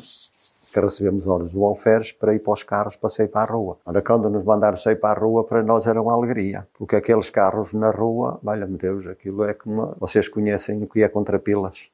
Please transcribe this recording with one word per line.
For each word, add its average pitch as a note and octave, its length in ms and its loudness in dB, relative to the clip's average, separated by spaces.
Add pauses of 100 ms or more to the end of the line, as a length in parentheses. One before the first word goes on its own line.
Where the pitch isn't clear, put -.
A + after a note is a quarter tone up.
(720)
que - 80 4
recebemos G2 460 2
ordens F2 260 0
do G2 120 0
alferes A2 480 2
para G#2+ 220 0
ir G#2+ 40 2
para G#2 140 -2
os G#2 100 -2
carros, G#2 320 -4
para - 160 -4
sair A2 160 0
para G#2 160 0
a A2 100 -2
rua. G2+ 320 -4
Ora, F2 160 0
quando A2 300 2
nos G#2 140 -2
mandaram G#2 320 4
sair A2 200 2
para G#2+ 220 0
a - 20 -4
rua, A2+ 240 2
para A2+ 180 0
nós A2 260 2
era A2+ 120 2
uma A2+ 140 0
alegria, G2+ 520 -2 (120)
porque - 160 -4
aqueles G#2+ 360 4
carros G2 440 0
na A2 160 2
rua, A2+ 520 -2
valha-me G2+ 360 -6
Deus, F#2+ 300 -4
aquilo G2 360 -6
é G#2 100 -2
como, A2 440 -6
vocês G2 300 2
conhecem G#2 540 -2
o G2+ 60 -8
que A2 140 2
é G#2 60 6
contrapilas, G2+ 840 -2